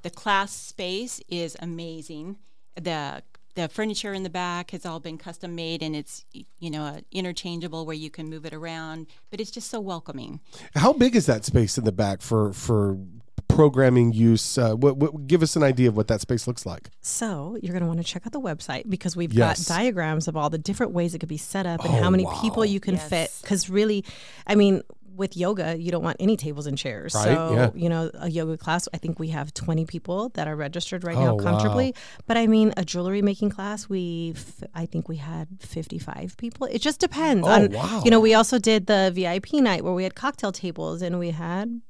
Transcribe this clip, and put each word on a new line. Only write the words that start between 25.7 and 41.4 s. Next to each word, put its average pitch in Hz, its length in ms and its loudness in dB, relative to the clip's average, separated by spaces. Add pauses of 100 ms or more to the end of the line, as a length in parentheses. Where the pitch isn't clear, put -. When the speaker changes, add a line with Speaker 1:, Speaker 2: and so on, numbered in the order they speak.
Speaker 3:
you 170 120 -4
don't 170 120 -2
want 165 180 -4
any 202 160 4
tables 147 300 -6
and 139 100 -4
chairs. 107 380 -8
Speaker 2:
Right, 107 100 4
Speaker 3:
So, 143 300 2
Speaker 2:
yeah. 117 200 4
Speaker 3:
you 170 140 0
know, 165 220 0 (100)
a 175 80 -4
yoga 160 300 -4
class, 170 340 -2
I 170 60 -8
think 165 200 -6
we 160 100 -6
have 151 260 -6
twenty 160 320 -2
people 180 480 -6
that 151 120 -4
are 151 80 -4
registered 170 500 -6
right 170 120 -4
Speaker 2:
Oh, - 80 4
Speaker 3:
now 113 120 4
Speaker 2:
wow. 107 60 -2
Speaker 3:
comfortably. 247 520 2 (320)
But 226 100 2
I 233 100 4
mean, 220 300 6
a 180 80 -2
jewelry 185 380 -2
making 202 260 0
class, 202 400 -6
we, 170 480 -4
f-, - 280 -16 (100)
I 165 100 -4
think - 240 -6
we 160 80 -8
had 160 320 -10 (120)
fifty-five - 760 -10
people. 240 300 -8
It - 160 -4
just 302 180 -2
depends 294 480 2
Speaker 2:
Oh, - 20 6
Speaker 3:
on, 202 220 8
Speaker 2:
wow. 202 320 -4
Speaker 3:
you 233 60 8
know, 226 100 10
we 220 140 8
also 226 240 6
did 214 300 2
the 190 260 4
V 180 120 -2
I 175 120 -2
P 285 240 0
night 196 220 2
where 180 100 0
we 185 80 0
had 185 120 -4
cocktail 254 380 -4
tables 165 480 -6
and 175 180 -2
we 170 120 -2
had 185 600 -6